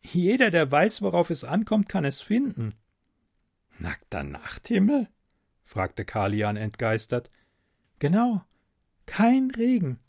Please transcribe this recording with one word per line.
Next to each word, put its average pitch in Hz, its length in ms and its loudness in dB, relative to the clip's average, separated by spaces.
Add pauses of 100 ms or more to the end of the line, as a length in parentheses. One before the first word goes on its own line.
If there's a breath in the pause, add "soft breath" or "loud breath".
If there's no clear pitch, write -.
Jeder, 208 480 2
der 160 220 2
weiß, 180 320 2
worauf 175 260 0
es 165 140 -4
ankommt, 214 460 0
kann 170 160 -2
es 135 160 -4
finden.“ 208 520 -2 (1040)
„Nackter - 460 -8
Nachthimmel?“, 208 880 0 (520)
fragte - 440 -6
Kalian 104 500 -2
entgeistert. 110 760 -4 (680)
„Genau, 208 420 2 (640)
kein 254 460 2
Regen.“ 226 580 0